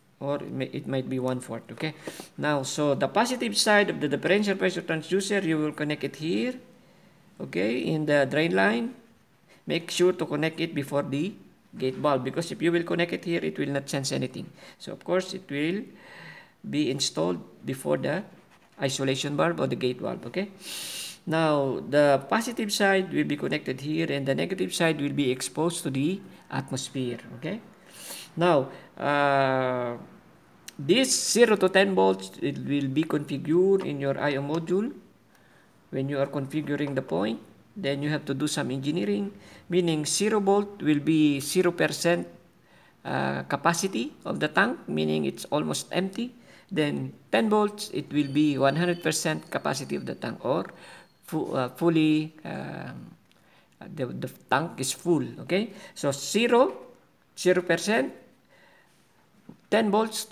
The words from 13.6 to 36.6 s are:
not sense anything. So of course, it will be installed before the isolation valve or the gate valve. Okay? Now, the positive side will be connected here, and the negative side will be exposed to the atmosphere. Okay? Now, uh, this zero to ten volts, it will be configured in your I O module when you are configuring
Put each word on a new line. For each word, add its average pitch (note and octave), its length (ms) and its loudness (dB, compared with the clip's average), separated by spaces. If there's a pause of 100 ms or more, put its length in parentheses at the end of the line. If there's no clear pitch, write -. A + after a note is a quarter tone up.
not C#3 180 -2
sense C#3 220 -2
anything. C3 400 -4 (280)
So - 140 -12
of - 120 -14
course, F3+ 280 -2
it F#3+ 160 -12
will D#3+ 360 -2 (840)
be C#3+ 220 0
installed D#3+ 500 -2 (240)
before C3+ 320 -2
the D3 280 -2 (580)
isolation C3+ 540 -2
valve D#3+ 240 2
or C#3 80 2
the B2 80 -2
gate B2 240 -2
valve. A#2+ 260 -6
Okay? F#3+ 240 -4 (760)
Now, D3 540 2 (100)
the C#3+ 400 6
positive A3+ 440 0
side F#3+ 400 4
will D3 120 2
be D3 120 -2
connected C#3+ 440 -4
here, D#3 300 -2
and C#3 160 -2
the C#3 80 2
negative E3+ 400 -2
side D#3+ 260 2
will C#3+ 120 0
be C#3 180 2
exposed D#3 540 -2
to C#3+ 60 -2
the D3 300 0 (300)
atmosphere. C3 680 -6 (180)
Okay? F3 220 -6 (760)
Now, D#3+ 320 4 (280)
uh, C3 1000 2 (800)
this G3 320 4 (220)
zero A3+ 240 8
to F#3 120 4
ten F#3+ 260 4
volts, F#3+ 360 4 (100)
it C#3 180 -2
will C3+ 280 0
be C3+ 160 0
configured D#3+ 800 2
in C#3+ 160 -4
your C#3 180 0
I C#3+ 180 2
O C#3 60 0
module E3+ 500 0 (960)
when C#3 180 -2
you C#3+ 100 -2
are C#3 80 2
configuring C#3+ 680 -4